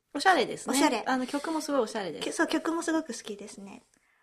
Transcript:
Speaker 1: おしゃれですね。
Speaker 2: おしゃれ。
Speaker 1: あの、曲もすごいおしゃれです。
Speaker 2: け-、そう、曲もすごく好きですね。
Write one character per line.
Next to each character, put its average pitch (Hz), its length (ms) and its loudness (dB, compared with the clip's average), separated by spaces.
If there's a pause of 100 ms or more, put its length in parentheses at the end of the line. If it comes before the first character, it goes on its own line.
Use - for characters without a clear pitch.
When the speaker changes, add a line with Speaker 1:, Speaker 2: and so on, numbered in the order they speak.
(140)
Speaker 1:
お 294 60 -4
し 330 80 2
ゃ 381 60 8
れ 254 120 4
で - 120 -8
す - 100 -10
ね。 - 80 2
Speaker 2:
お - 0 -
し 277 80 6
ゃ 302 60 8
れ。 233 160 0
Speaker 1:
あ 254 120 2
の、 254 100 -2
曲 285 240 -4
も 311 100 -2
す 302 100 -4
ご 285 60 2
い 254 40 4
お 214 60 2
し - 80 -8
ゃ 208 80 -2
れ 175 80 -4
で - 100 -8
す。 - 40 -4
Speaker 2:
け-、 - 80 -4
そ - 120 4
う、 - 20 -4
曲 320 260 0
も 339 80 -2
す 330 100 -2
ご 320 120 2
く 233 100 -8
好 - 60 -10
き - 160 -10
で 202 120 -16
す - 120 -16
ね。 196 240 -18 (400)